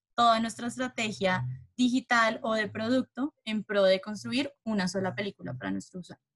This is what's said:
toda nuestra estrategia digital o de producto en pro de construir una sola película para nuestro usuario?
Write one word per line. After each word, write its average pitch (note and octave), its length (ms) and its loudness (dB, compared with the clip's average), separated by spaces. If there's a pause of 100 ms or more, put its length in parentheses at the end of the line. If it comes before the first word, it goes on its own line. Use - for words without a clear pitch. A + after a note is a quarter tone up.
(140)
toda A3+ 260 4
nuestra A3+ 280 -6
estrategia A3 760 -2 (320)
digital A#3+ 640 4
o A3 120 0
de G#3 140 0
producto B3 640 -2 (100)
en G#3+ 180 -4
pro G3+ 200 2
de F#3+ 180 6
construir A3+ 500 -4 (140)
una G3+ 240 0
sola F#3 260 -2
película G3 380 -8
para - 180 -6
nuestro F#3+ 300 -8
usuario? - 240 -18 (120)